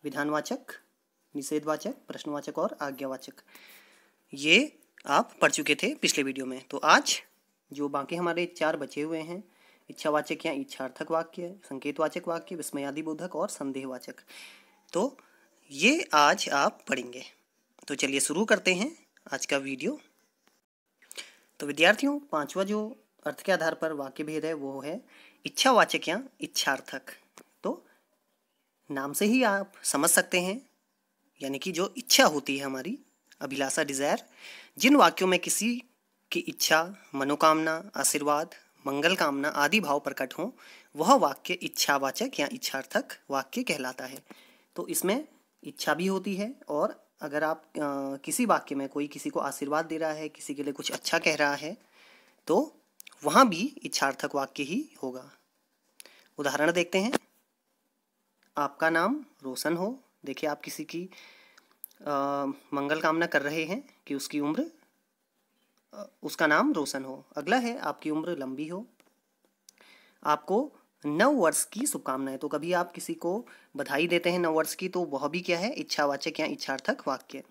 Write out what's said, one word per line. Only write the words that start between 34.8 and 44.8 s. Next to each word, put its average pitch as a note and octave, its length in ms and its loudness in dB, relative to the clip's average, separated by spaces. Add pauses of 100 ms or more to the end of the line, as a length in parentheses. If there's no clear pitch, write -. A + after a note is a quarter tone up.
वाक्यों F#3 320 8
में F3+ 120 4
किसी A#3 440 -2 (480)
की E3+ 80 -2
इच्छा, E3+ 560 2 (200)
मनोकामना, D#3+ 800 4
आशीर्वाद, D3 600 0 (320)
मंगल C#3+ 280 2
कामना C#3+ 340 0
आदि D3 300 2
भाव D3 200 0
प्रकट C3+ 340 -6
हों, F#3+ 180 -6 (440)
वह F3+ 200 6
वाक्य E3 380 0
इच्छावाचक D3 840 -2
या C#3+ 120 0
इच्छार्थक C3+ 540 -4 (240)
वाक्य C#3 340 -4
कहलाता C3+ 420 -6
है। B2+ 180 -14 (520)
तो - 120 -8